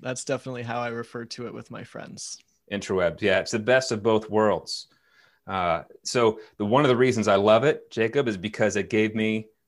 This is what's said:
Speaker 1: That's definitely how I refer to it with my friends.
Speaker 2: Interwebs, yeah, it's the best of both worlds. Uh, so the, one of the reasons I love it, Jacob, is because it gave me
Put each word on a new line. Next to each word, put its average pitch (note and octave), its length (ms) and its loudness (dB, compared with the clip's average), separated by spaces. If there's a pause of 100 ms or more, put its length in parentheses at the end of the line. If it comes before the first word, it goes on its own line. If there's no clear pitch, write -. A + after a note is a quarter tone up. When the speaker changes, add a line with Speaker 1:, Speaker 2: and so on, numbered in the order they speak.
Speaker 1:
That's B2 220 -8
definitely B2+ 400 -8
how A#2 160 -6
I A#2+ 80 -4
refer A#2 380 -10
to A#2+ 200 -14
it - 80 -12
with A2+ 160 -16
my A#2 140 -14
friends. - 540 -14 (340)
Speaker 2:
Interwebs, F#2 500 0
yeah, F#2+ 160 4
it's - 140 -4
the A2+ 80 -2
best B2 320 2
of G#2 100 -4
both A2 260 2
worlds. G#2+ 600 0 (560)
Uh, F2 380 -2 (220)
so A2+ 340 2 (180)
the, G#2+ 80 -4
one B2 200 4
of C3+ 40 4
the B2 80 4
reasons A2+ 300 2
I G#2 80 6
love G#2+ 300 6
it, - 260 -2
Jacob, A#2 380 0
is G#2 80 -4
because G#2 400 -2
it G2 120 -2
gave A2 280 0
me A2 320 -2 (200)